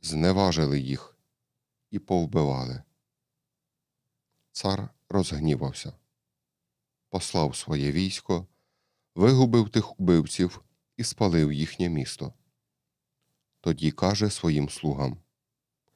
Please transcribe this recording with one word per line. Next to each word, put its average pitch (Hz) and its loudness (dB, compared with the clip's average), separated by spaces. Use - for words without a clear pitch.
зневажили 80 2
їх 67 -8
і 104 -6
повбивали. 69 -2
Цар 98 -2
розгнівався, 76 -2
послав 85 -2
своє 73 -2
військо, 92 -4
вигубив 117 6
тих - -2
убивців 90 2
і 117 -6
спалив 82 2
їхнє 82 -4
місто. 69 -6
Тоді 76 0
каже 101 0
своїм 73 0
слугам: 69 -4